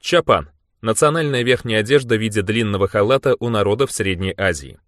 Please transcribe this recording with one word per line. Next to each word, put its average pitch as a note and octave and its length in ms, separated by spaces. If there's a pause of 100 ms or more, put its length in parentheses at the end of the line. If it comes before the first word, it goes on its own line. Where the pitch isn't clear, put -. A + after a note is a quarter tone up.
Чапан — B2 480 (320)
национальная D3 600
верхняя A#2 380
одежда A#2+ 360
в G#2+ 40
виде G#2+ 200
длинного G2+ 480
халата A#2+ 500
у A#2 120
народов G#2+ 420
Средней F#2+ 420
Азии. D2+ 540